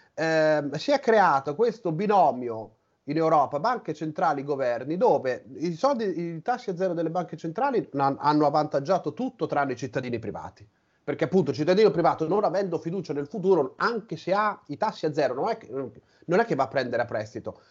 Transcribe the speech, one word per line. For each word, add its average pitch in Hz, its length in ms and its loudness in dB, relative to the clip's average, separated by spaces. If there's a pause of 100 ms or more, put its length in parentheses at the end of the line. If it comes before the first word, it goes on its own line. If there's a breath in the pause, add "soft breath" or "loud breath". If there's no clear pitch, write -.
(140 soft breath)
ehm, 156 600 2
si 151 160 -4
è 277 100 2
creato 160 540 4
questo 214 380 -2
binomio 135 800 2 (320)
in 147 120 -6
Europa, 147 440 2
banche 214 340 -2
centrali, 160 480 -2
governi, 135 540 -2
dove 131 480 2 (140)
i 170 160 -2
soldi, 190 600 -2
i 160 80 -10
tassi - 280 -4
a 175 60 -6
zero 180 160 -2
delle 165 180 -2
banche 175 260 -4
centrali 226 600 -2
han-, 139 220 0
hanno 151 280 4
avvantaggiato 147 680 0
tutto 247 320 -6
tranne 139 260 -2
i 120 40 -6
cittadini 123 420 -6
privati. 85 480 -12 (380)
Perché 139 180 -4
appunto 156 300 2
il 117 40 -8
cittadino 180 360 4
privato, 160 340 2
non 202 160 2
avendo 180 360 0
fiducia 170 340 -6
nel 143 160 -6
futuro, 175 480 2
anche 202 400 -2
se 170 160 -4
ha 208 340 0
i 143 100 -10
tassi - 300 -4
a 151 60 0
zero, 123 220 0
non 156 160 -2
è 226 60 -2
che, - 140 -18
non 139 720 -4
è 226 40 2
che 170 120 -2
va 135 80 2
a 127 40 -2
prendere 120 340 -2
a - 20 -2
prestito. 110 560 -8 (100)